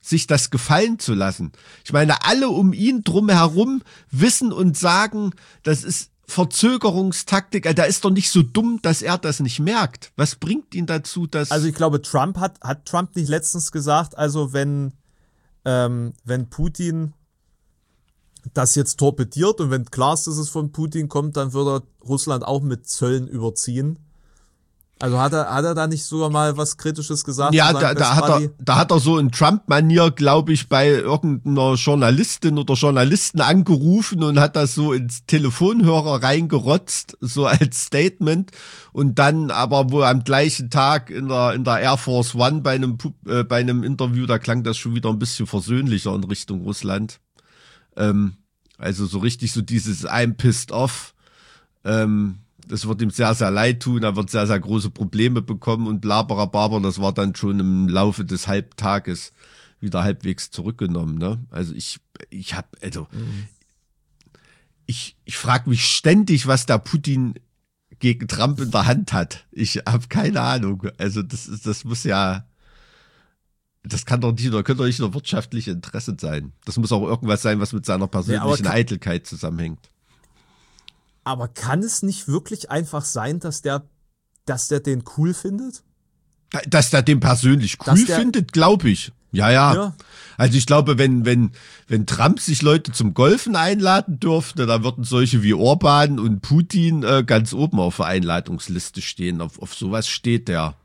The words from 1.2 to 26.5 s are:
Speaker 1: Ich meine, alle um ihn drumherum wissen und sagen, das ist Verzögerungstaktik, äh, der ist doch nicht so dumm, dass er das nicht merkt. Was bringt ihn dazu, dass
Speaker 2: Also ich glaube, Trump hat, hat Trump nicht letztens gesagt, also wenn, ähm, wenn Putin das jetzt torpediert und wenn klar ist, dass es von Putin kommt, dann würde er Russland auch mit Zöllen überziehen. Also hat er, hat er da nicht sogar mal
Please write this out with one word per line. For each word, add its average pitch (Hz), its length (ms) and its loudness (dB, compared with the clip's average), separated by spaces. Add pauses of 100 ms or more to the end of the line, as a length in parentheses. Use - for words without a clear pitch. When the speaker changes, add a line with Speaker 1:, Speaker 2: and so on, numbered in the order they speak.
Speaker 1:
Ich - 80 -8
meine, 151 320 2
alle 262 240 2
um 190 240 4
ihn 233 300 0
drumherum 190 760 4 (280)
wissen 220 440 2
und 175 240 2
sagen, 202 540 0 (320)
das 151 200 0
ist - 280 -8 (160)
Verzögerungstaktik, 196 1400 0
äh, 160 80 2
der 160 140 4
ist 190 180 -2
doch 190 60 4
nicht 190 180 2
so 175 140 6
dumm, 220 380 0
dass 165 200 0
er 175 160 -2
das 156 220 -4
nicht 127 200 -2
merkt. 190 560 -2
Was 147 200 0
bringt 208 400 -6
ihn 175 100 -2
dazu, 160 420 -4
dass 147 240 -4
Speaker 2:
Also 151 160 0
ich - 80 -2
glaube, 160 260 0
Trump 165 360 -2
hat, 190 240 -4
hat - 240 -8
Trump 180 300 -4
nicht 160 140 -2
letztens 156 420 -4
gesagt, 151 460 0
also 147 360 -2
wenn, 139 400 -2 (720)
ähm, 120 480 -2 (100)
wenn 123 260 -4
Putin 160 640 -4 (1400)
das 127 220 0
jetzt 139 240 0
torpediert 143 600 0
und 147 120 -2
wenn 127 140 -2
klar 131 280 0
ist, - 140 -2
dass 156 100 -6
es 151 120 -6
von 151 220 -6
Putin 156 380 -4
kommt, 147 260 -4
dann 135 180 -2
würde 139 300 -2
er - 240 -20
Russland 135 380 -2
auch 139 160 -2
mit 127 260 -4
Zöllen 131 400 -2
überziehen. 127 720 -4 (1000)
Also 127 180 0
hat 135 120 2
er, 143 220 -2
hat 139 100 0
er 170 120 -2
da 160 120 -2
nicht 156 160 -4
sogar 156 260 -4
mal 151 280 0